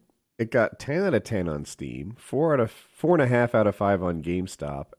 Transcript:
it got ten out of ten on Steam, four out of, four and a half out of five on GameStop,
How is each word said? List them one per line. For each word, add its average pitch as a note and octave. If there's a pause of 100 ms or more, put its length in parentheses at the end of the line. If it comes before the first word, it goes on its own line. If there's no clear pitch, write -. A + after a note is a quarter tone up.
(380)
it A2+
got A2+
ten D#3+
out F#3+
of G#2+
ten F#2
on D2
Steam, C#2
four D#3
out C#3
of, A2+
four -
and D#3
a B2+
half A#2+
out G#2+
of G2+
five G2
on E2+
GameStop, D#2 (120)